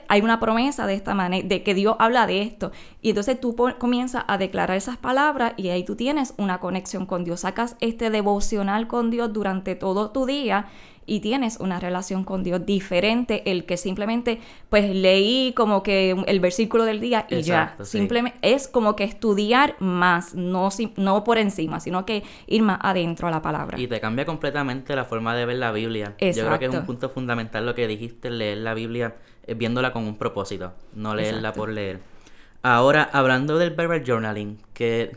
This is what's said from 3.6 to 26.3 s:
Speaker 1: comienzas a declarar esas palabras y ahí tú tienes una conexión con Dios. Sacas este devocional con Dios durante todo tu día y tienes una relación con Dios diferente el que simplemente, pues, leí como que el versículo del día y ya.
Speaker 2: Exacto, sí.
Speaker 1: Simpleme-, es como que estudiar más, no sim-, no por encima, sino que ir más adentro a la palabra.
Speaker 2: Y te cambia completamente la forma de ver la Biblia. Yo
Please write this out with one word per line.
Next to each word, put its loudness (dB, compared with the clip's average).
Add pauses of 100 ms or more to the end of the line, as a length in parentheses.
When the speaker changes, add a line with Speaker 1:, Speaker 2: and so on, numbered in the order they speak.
Speaker 1:
comienzas -2
a 0
declarar 0
esas -4
palabras 0
y -4
ahí 0
tú -6
tienes -2
una -2
conexión -4
con -4
Dios. -4
Sacas -4
este -2
devocional 2
con 0
Dios -2
durante -2
todo 0
tu 0
día 0 (380)
y -2
tienes -2
una -4
relación -4
con -4
Dios -2
diferente 0
el -2
que -2
simplemente, -2 (300)
pues, 4
leí 4
como 4
que 4 (160)
el 2
versículo 2
del 0
día 0
y 0
ya. 2
Speaker 2:
Exacto, -8
sí. -4
Speaker 1:
Simpleme-, 0 (100)
es 4
como 2
que 0
estudiar 2
más, 2
no 0
sim-, -4
no 2
por 4
encima, 0
sino -4
que -4 (240)
ir 2
más 4
adentro 0
a 0
la -2
palabra. -4
Speaker 2:
Y -2
te -4
cambia -2
completamente -4
la 0
forma -4
de 0
ver -2
la -2
Biblia. -4
Yo 0